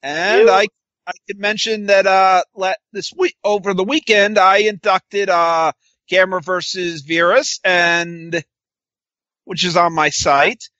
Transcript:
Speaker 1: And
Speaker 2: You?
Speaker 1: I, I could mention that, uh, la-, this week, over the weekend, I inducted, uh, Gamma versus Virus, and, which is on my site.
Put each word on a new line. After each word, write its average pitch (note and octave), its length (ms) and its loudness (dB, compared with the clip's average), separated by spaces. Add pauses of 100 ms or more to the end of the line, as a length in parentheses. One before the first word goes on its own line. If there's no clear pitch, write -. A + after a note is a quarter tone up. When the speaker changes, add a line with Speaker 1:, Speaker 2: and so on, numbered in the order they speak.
Speaker 1:
And F3 400 0
Speaker 2:
You? A3+ 80 6
Speaker 1:
I, G3 160 2 (400)
I F3+ 60 -12 (140)
could G3+ 120 -14
mention G#3 480 -4
that, G3 200 4
uh, F#3+ 360 4 (120)
la-, F#3+ 200 -4 (180)
this G3+ 240 -12
week, F4+ 280 -2
over G3+ 280 -2
the F#3 120 -2
weekend, G#3+ 540 2
I F#3+ 200 6
inducted, G3+ 720 -2
uh, E3 420 0 (340)
Gamma F#3 340 0
versus F3 600 -6
Virus, E3+ 640 0
and, E3+ 800 -2 (1000)
which F3 200 -6
is F3 120 -2
on E3+ 180 2
my D3+ 160 0
site. D#3 580 -2 (120)